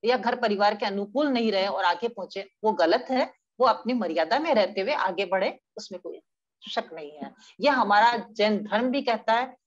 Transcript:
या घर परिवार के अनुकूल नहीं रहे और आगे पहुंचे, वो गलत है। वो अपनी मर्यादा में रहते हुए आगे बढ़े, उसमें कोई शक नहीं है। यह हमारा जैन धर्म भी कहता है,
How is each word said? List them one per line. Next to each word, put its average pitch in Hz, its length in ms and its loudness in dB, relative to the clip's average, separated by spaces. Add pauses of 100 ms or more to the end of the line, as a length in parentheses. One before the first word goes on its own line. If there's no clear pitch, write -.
या 247 120 2
घर 233 180 -2
परिवार 208 400 2
के 220 120 -4
अनुकूल 202 420 -2
नहीं 226 240 0
रहे 190 140 0
और 196 180 -2
आगे 233 240 0
पहुंचे, 196 400 -12 (160)
वो 214 80 4
गलत 185 380 2
है। 254 220 0 (280)
वो 254 60 4
अपनी 220 260 0
मर्यादा 170 460 0
में 311 160 0
रहते 196 260 2
हुए 220 120 -2
आगे 190 320 -2
बढ़े, 190 340 -2 (180)
उसमें 185 240 -14
कोई - 200 -14 (420)
शक - 300 -8
नहीं 156 180 -14
है। 143 200 -16 (300)
यह 277 120 4
हमारा 226 440 4 (160)
जैन 208 320 2
धर्म 233 260 0
भी 277 120 -2
कहता 220 300 -2
है, 247 240 -2 (100)